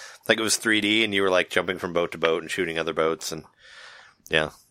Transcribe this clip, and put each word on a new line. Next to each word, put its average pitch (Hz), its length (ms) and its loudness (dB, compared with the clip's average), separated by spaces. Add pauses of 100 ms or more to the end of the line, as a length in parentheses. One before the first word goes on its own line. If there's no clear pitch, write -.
(280)
Like, 113 120 6
it - 40 2
was 104 120 0
three 107 240 2
D, 107 240 2
and 104 100 -4
you 98 80 2
were, 95 80 2
like, 90 200 2
jumping 92 280 -2
from 90 140 -6
boat 85 200 0
to 85 60 -12
boat 82 240 2
and 80 80 -10
shooting 82 280 -4
other 80 160 -4
boats, 80 360 -2
and, 78 140 -10 (840)
yeah. 78 200 0 (200)